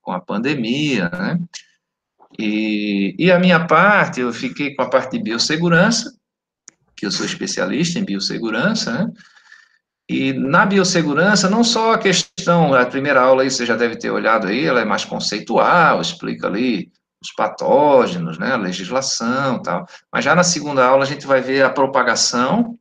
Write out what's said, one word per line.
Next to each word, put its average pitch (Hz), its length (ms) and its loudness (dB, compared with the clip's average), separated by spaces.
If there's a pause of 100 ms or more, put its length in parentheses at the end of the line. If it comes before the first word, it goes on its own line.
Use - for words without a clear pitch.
com 95 120 -10
a 90 80 -6
pandemia, 123 880 -2
né? 123 300 -4 (960)
E, 104 800 -2
e 180 140 4
a 175 60 6
minha 175 280 4
parte, 170 540 4
eu 123 120 -2
fiquei 139 420 -6
com 135 80 -4
a - 60 -2
parte - 240 0
de 117 100 -4
biossegurança, 165 920 0 (800)
que - 80 -8
eu 98 60 -2
sou - 160 -4
especialista 117 720 -4
em 98 60 -2
biossegurança, 113 880 -4
né? 190 200 -4 (960)
E 135 240 -2
na 135 320 2
biossegurança, 180 840 2
não 233 120 2
só 226 300 0
a 220 60 2
questão, 170 760 0
a 123 140 4
primeira 135 340 0
aula 131 220 6
aí 135 80 2
você 127 160 -4
já 117 100 0
deve 117 200 0
ter 113 140 -6
olhado 107 360 0
aí, 117 180 -2
ela 131 160 2
é 110 40 -2
mais 104 200 -2
conceitual, 117 960 0
explica - 460 -6
ali 98 440 -4 (320)
os - 100 -16
patógenos, 110 1040 2
né, 107 140 -2
a 131 40 -2
legislação 117 1000 -4
e 95 60 -8
tal. 87 240 -4 (260)
Mas 120 120 -4
já 147 100 2
na 175 80 4
segunda 147 440 0
aula 135 180 6
a - 20 -2
gente 143 200 -8
vai 135 140 4
ver 131 240 0
a 131 60 2
propagação 131 1120 0